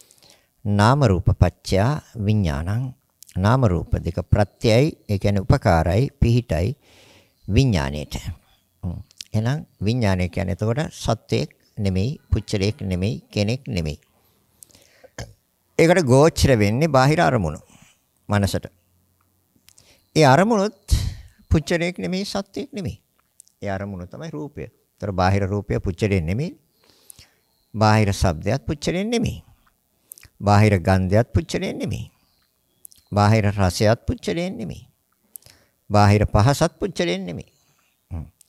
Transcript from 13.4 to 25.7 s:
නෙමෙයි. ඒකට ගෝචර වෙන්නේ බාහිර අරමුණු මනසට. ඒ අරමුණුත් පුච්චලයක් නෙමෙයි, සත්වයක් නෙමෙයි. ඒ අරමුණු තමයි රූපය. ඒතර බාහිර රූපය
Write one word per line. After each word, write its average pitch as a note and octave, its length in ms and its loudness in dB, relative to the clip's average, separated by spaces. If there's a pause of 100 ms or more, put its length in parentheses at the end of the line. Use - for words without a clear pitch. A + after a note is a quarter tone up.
නෙමෙයි. D#2+ 340 -6 (1800)
ඒකට E3+ 240 4
ගෝචර C#3 520 4
වෙන්නේ A2 340 0
බාහිර C#3 320 2
අරමුණු G#2+ 380 0 (720)
මනසට. G2 360 0 (1500)
ඒ D3+ 100 6
අරමුණුත් G3 520 4 (720)
පුච්චලයක් F3 500 -2
නෙමෙයි, F#3 280 -6
සත්වයක් - 460 -10
නෙමෙයි. G3+ 260 -10 (600)
ඒ G2+ 120 -8
අරමුණු F#2+ 380 -8
තමයි D3+ 240 -16
රූපය. D3 300 -12
ඒතර - 500 -12
බාහිර F#2+ 340 2
රූපය G#2 340 -4